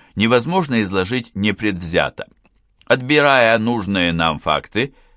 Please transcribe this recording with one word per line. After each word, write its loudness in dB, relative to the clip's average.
невозможно 0
изложить -4
непредвзято. -2
Отбирая 2
нужные -2
нам 0
факты, -4